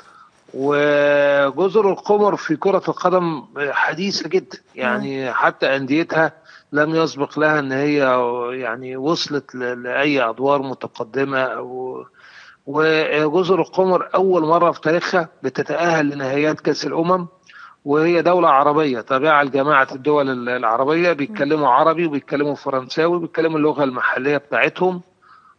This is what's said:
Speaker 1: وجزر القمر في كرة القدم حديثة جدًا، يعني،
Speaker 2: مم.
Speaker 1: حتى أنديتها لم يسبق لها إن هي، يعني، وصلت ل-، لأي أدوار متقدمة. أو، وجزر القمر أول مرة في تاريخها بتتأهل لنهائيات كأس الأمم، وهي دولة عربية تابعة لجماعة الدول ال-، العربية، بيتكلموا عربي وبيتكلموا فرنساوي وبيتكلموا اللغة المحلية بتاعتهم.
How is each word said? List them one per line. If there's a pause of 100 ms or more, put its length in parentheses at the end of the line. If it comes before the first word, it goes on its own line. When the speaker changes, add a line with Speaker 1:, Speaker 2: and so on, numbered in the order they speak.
(540)
Speaker 1:
وجزر
القمر
في
كرة
القدم (280)
حديثة
جدًا، (180)
يعني،
Speaker 2:
مم.
Speaker 1:
حتى
أنديتها (400)
لم
يسبق
لها
إن
هي، (540)
يعني،
وصلت
ل-،
لأي
أدوار
متقدمة.
أو، (640)
وجزر
القمر
أول
مرة
في
تاريخها (140)
بتتأهل
لنهائيات
كأس
الأمم، (580)
وهي
دولة
عربية
تابعة
لجماعة
الدول
ال-،
العربية،
بيتكلموا
عربي
وبيتكلموا
فرنساوي
وبيتكلموا
اللغة
المحلية
بتاعتهم. (580)